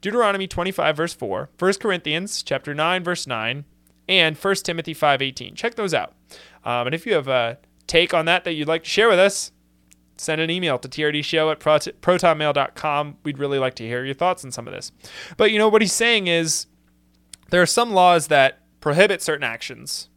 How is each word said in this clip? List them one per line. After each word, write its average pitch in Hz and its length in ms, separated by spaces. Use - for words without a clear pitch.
Deuteronomy 202 460
twenty-five, 175 480
verse 170 180
four, 110 440
First 190 220
Corinthians 180 640
chapter 143 300
nine, 170 300
verse 170 220
nine, 123 400
and 165 300
First 196 280
Timothy 165 280
five 143 280
eighteen. 123 340
Check 233 200
those 196 180
out. 107 200
Um, 120 220
and 135 80
if 165 100
you 226 80
have 143 160
a 120 280
take 170 260
on 160 120
that 175 180
that 175 100
you'd 147 140
like 165 160
to - 60
share 220 200
with 185 100
us, 196 320
send 160 240
an 160 80
email 170 280
to 131 120
T 151 160
R 151 80
D 147 80
show 156 280
at 151 120
prot-, 151 260
protonmail 160 520
dot 139 220
com. 147 480
We'd 143 160
really 139 180
like 131 180
to 117 120
hear 123 160
your 135 100
thoughts 175 300
on 131 80
some 117 160
of 95 60
this. - 180
But, 214 140
you 214 60
know, 214 120
what 220 120
he's 196 120
saying 226 340
is 165 380
there 175 100
are 175 40
some 240 280
laws 180 340
that 135 320
prohibit 175 400
certain 147 240
actions. 117 720